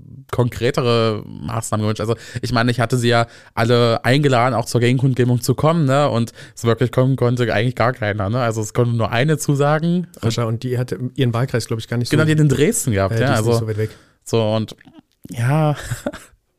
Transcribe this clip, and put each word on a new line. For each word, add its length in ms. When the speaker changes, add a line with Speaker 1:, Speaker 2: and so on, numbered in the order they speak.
Speaker 1:
konkretere 960
Maßnahmen 580
gewünscht. 180
Also 140
ich 100
meine, 200
ich 80
hatte 180
sie 100
ja 200
alle 500
eingeladen, 500
auch 120
zur 160
Gegenkundgebung 600
zu 140
kommen, 300
ne? 240
Und 240
so 140
wirklich 240
kommen 240
konnte 380
eigentlich 220
gar 180
keiner, 360
ne? 100
Also 220
es 120
konnte 220
nur 160
eine 260
zusagen. 720
Speaker 2:
Rascha, 220
und 200
die 140
hatte 220
ihren 180
Wahlkreis, 340
glaub 120
ich, 80
gar 100
nicht 140
Speaker 1:
Genau, 120
Speaker 2:
so 40
Speaker 1:
die 60
hat 60
in 100
Dresden 420
gehabt, 220
Speaker 2:
Ja, 80
Speaker 1:
ja, 60
Speaker 2:
die 60
ist 60
nicht 80
Speaker 1:
also 180
Speaker 2:
so 20
weit 100
weg. 120
Speaker 1:
so 320
und 200
ja, 520
<laughs> 40